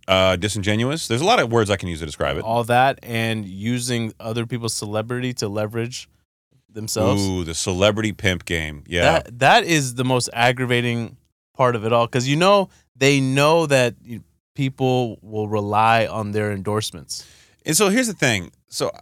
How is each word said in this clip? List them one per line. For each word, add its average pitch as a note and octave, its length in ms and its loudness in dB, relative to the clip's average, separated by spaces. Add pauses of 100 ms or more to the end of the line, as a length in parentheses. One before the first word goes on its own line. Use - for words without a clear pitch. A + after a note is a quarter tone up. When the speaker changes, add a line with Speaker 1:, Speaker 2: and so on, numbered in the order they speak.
Speaker 1:
uh, F#2+ 280 4
disingenuous. G#2+ 720 -2
There's A2+ 140 0
a E3 40 -2
lot A3+ 140 4
of A#2+ 120 0
words A2+ 180 2
I G2+ 80 2
can F#2 120 -6
use D#2 100 -6
to E2 60 -8
describe D2 320 -4
it. - 60 -8
Speaker 2:
All A#2 220 -2
that B2 380 2
and A2+ 440 -4
using A#2 720 -4
other A2+ 260 -4
people's A#2 280 -6
celebrity A#2 640 -4
to A2+ 120 -4
leverage G#2+ 600 -6 (640)
themselves. G#2+ 500 0
Speaker 1:
Ooh, F#2 220 -2
the E2 120 -6
celebrity G#2 580 2
pimp F#2 320 -2
game. D#2 420 -6
Yeah. F2 160 -2
Speaker 2:
That, C3+ 360 0
that F3+ 240 6
is C#3 320 0
the B2 100 -2
most B2+ 280 0
aggravating A#2+ 840 0 (380)
part B2 200 2
of G#2 100 -4
it A2+ 60 0
all, A#2 160 4
'cause, B2+ 200 -2
you C#3+ 80 2
know, F#3+ 340 4 (260)
they C#3 240 4
know C#3+ 460 2
that C3 380 2
you, A#2 200 -14 (320)
people B2+ 680 -2
will G#2+ 260 -6
rely G#2+ 580 2
on G#2 260 -6
their G#2 200 -2
endorsements. G2 760 -6 (400)
Speaker 1:
And D3+ 100 -2
so G3+ 140 4
here's A#3+ 180 0
the G#3 60 -6
thing. G#2+ 380 -2 (160)
So - 240 -4 (100)